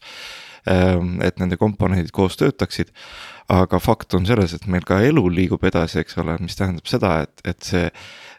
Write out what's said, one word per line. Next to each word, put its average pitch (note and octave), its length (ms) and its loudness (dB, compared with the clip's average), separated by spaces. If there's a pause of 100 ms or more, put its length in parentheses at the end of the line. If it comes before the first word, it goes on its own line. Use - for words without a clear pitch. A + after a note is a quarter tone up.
(680)
ähm, F2+ 560 2
et F2+ 160 -2
nende F2+ 160 0
komponendid F#2 560 0
koos F#2+ 240 0
töötaksid. - 560 -2 (600)
Aga F#2 280 4
fakt - 340 -2
on F2+ 140 0
selles, G2+ 240 2
et E2+ 160 -10
meil F2+ 160 0
ka F#2 240 2
elu D3 240 4
liigub F2+ 320 0
edasi, F2 400 0
eks - 160 -8
ole, E2 240 -2
mis - 160 -10
tähendab F#2 240 -4
seda, F#2+ 400 0
et, - 240 -12
et - 160 -8
see, E2+ 240 0 (500)